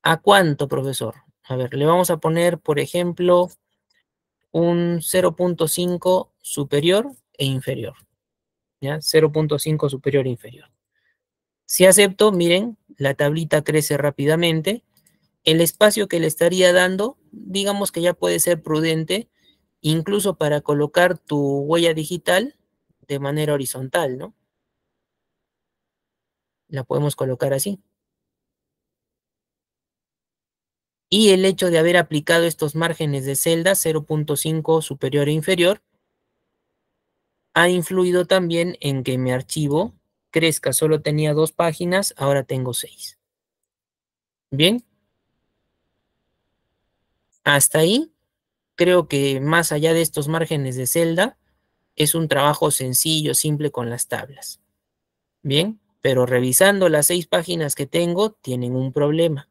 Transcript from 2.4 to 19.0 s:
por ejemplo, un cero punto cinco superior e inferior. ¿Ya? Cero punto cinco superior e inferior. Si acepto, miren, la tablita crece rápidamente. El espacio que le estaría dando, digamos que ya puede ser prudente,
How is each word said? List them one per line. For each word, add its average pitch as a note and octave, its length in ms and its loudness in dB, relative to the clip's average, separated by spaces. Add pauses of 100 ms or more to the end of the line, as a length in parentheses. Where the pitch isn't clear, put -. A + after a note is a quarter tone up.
por D3 220 -2
ejemplo, F3 720 0 (960)
un E3+ 540 0
cero F#3 320 0
punto F3 320 -2
cinco F3+ 720 -2
superior E3+ 720 0 (260)
e C#3 80 -4
inferior. C3 480 -6 (880)
¿Ya? C#3+ 200 -6
Cero D#3 300 2
punto D3+ 280 -2
cinco D#3 280 -2
superior C3+ 380 -2
e B2+ 60 -4
inferior. - 400 -14 (960)
Si - 180 2
acepto, G3+ 460 4
miren, F#3 460 0 (200)
la C#3 180 -2
tablita D3+ 480 -2
crece D3+ 340 0
rápidamente. D#3+ 840 0 (600)
El D#3+ 180 4
espacio G#3 460 2
que F3 120 -2
le D#3+ 80 0
estaría F3+ 460 4
dando, F#3 440 0 (140)
digamos G3 600 -4
que E3+ 100 -4
ya F3 120 2
puede F3 260 -2
ser E3+ 220 0
prudente, D#3+ 680 -2 (520)